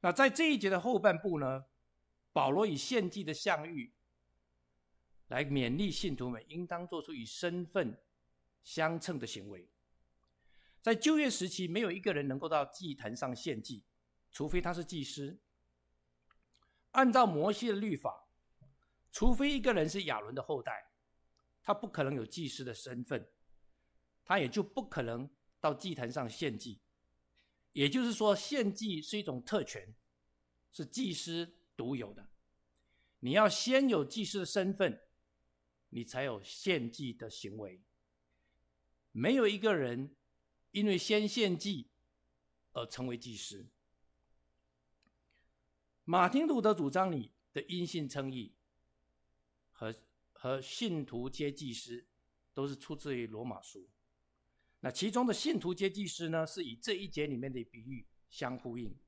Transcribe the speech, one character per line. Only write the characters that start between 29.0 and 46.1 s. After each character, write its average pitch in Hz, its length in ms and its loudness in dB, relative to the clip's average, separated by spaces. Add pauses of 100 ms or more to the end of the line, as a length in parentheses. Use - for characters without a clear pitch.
是 156 160 -6
一 208 60 -2
种 131 200 -4
特 196 220 0
权， 101 300 -12 (800)
是 165 120 -8
祭 240 260 -4
司 170 460 -6 (180)
独 127 220 -4
有 107 160 -6
的。 101 160 -18 (920)
你 123 100 -2
要 208 180 8
先 262 400 4
有 170 160 6
祭 190 220 -4
司 202 140 -2
的 180 40 0
身 196 300 2
份， 175 260 0 (880)
你 117 160 -8
才 131 200 -4
有 113 180 -4
献 127 500 -2
祭 127 220 -6
的 107 160 -12
行 101 260 -10
为。 95 240 -12 (1300)
没 156 260 2
有 233 120 4
一 202 100 0
个 208 160 2
人 131 400 -2 (580)
因 208 120 0
为 196 140 4
先 214 280 2
献 202 320 2
祭 160 300 -6 (840)
而 120 120 -4
成 127 220 -8
为 120 100 -4
祭 117 220 -12
司。 98 280 -12 (2500)
马 180 240 6